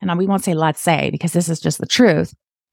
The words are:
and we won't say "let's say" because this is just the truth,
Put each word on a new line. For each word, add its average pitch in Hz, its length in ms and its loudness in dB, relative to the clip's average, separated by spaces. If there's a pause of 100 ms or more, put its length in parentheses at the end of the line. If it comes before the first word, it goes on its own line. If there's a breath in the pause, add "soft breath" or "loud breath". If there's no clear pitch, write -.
and 175 160 -2
we 190 100 0
won't 196 160 0
say 180 100 0
"let's 156 280 0
say" 143 280 0
because 151 240 -4
this 170 160 0
is 160 100 -4
just 156 200 -4
the - 80 -8
truth, 170 460 2 (400)